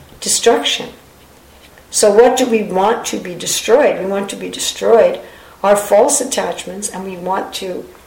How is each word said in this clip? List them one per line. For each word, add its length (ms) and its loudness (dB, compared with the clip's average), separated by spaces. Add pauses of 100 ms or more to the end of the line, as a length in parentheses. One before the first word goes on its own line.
(200)
destruction. 720 0 (1000)
So 220 4
what 240 6
do 140 2
we 140 0
want 420 0
to 120 -6
be 180 -10
destroyed? 640 2
We 60 -6
want 240 -4
to 60 -10
be 140 -10
destroyed 720 2 (420)
our 140 4
false 440 2
attachments, 720 -6
and 140 -10
we 120 -10
want 380 -6
to 340 -10 (180)